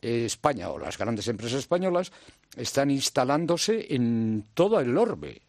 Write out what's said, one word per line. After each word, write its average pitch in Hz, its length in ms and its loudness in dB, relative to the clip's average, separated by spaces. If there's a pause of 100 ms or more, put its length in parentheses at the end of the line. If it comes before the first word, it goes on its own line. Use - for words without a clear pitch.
eh, 117 240 -2
España 101 440 0
o 76 100 -8
las - 180 -8
grandes 107 300 -2
empresas 117 320 -2
españolas 180 500 0 (460)
están 135 340 0
instalándose 151 1040 0
en 113 580 0
todo 202 280 4
el 127 180 2
orbe 143 500 -2